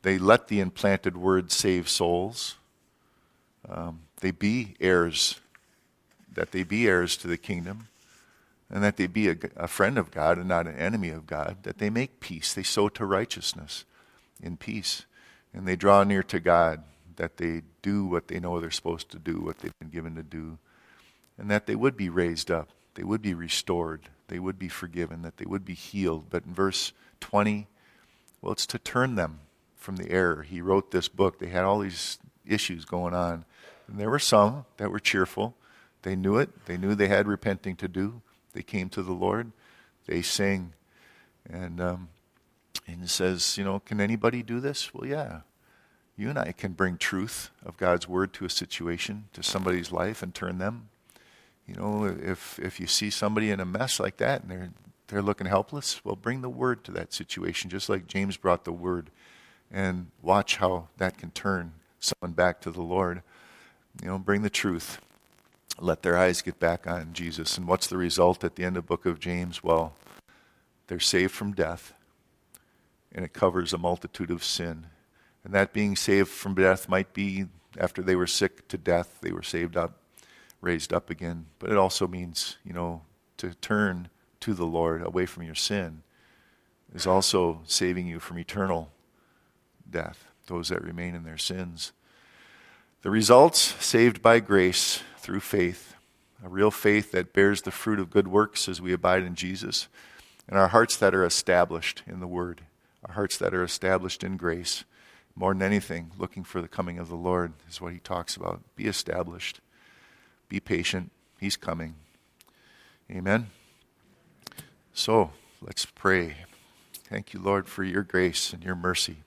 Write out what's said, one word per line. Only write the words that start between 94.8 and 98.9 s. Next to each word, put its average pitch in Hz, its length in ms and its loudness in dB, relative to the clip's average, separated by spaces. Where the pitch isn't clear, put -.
through 95 220 -4
faith, 90 540 -2
a 90 60 -14
real 98 220 6
faith 104 400 2
that 90 220 -2
bears 98 280 6
the 95 100 -6
fruit 107 280 -2
of 90 100 -4
good 98 180 4
works 104 400 2
as 87 140 -8
we 90 120 -2